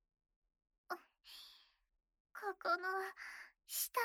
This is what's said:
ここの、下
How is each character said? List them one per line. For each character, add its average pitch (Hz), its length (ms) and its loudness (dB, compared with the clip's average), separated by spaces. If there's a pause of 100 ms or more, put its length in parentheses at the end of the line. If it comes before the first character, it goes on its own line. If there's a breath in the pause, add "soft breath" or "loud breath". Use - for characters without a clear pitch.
(880)
こ - 1700 -8
こ 339 160 4
の、 381 340 0 (540 loud breath)
下 - 380 2